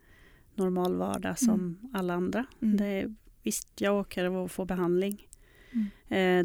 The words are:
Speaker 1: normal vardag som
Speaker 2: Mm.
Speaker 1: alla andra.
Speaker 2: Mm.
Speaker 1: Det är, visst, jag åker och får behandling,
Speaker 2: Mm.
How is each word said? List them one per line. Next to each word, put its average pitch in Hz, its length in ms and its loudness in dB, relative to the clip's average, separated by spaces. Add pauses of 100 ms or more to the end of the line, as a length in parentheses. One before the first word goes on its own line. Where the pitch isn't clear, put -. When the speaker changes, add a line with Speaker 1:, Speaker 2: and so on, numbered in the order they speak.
(580)
Speaker 1:
normal 180 380 2
vardag 185 440 -2
som 247 140 2
Speaker 2:
Mm. 180 240 -2 (160)
Speaker 1:
alla 180 200 -2
andra. 180 320 -2 (160)
Speaker 2:
Mm. 208 160 4
Speaker 1:
Det 202 80 2
är, 202 300 -4 (280)
visst, - 380 -6
jag 202 140 2
åker 190 340 -2
och 185 220 -4
får 185 140 -6
behandling, 180 640 0 (440)
Speaker 2:
Mm. 196 720 2